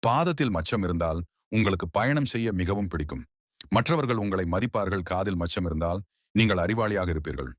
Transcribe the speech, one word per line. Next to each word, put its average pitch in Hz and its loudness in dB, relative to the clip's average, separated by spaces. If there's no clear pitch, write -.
பாதத்தில் 139 2
மச்சம் 90 -2
இருந்தால் 85 0
உங்களுக்கு 98 2
பயணம் 131 2
செய்ய 113 0
மிகவும் 95 0
பிடிக்கும். 73 -6
மற்றவர்கள் 123 2
உங்களை 95 0
மதிப்பார்கள். 95 0
காதில் 92 0
மச்சம் 85 -2
இருந்தால் 85 -2
நீங்கள் 104 4
அறிவாளியாக 101 0
இருப்பீர்கள். 71 -4